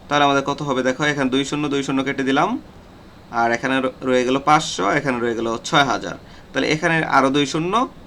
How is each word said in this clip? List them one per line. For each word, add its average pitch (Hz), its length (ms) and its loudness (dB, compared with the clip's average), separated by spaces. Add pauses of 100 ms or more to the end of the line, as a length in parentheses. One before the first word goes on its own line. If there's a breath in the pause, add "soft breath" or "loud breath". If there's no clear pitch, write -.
তাহলে 147 160 4
আমাদের 139 180 2
কত 139 180 -4
হবে? 131 220 -2
দেখো 131 200 0
এখানে 143 260 0
দুই 135 160 0
শূন্য, 147 220 -4
দুই 139 160 -2
শূন্য 135 200 -2
কেটে 135 200 -4
দিলাম, 160 380 0 (720)
আর 117 200 2
এখানে 131 300 0
র-, 127 100 -2 (100)
রয়ে 127 240 2
গেল 131 140 0
পাঁচশো, 156 500 2
এখানে 143 300 0
রয়ে 117 160 0
গেল 113 220 -2
ছয় 143 260 0
হাজার। 101 320 -2 (380 loud breath)
তাহলে 135 180 0
এখানে 160 340 0
আরও 135 240 4
দুই 143 160 2
শূন্য, 180 420 -2 (200)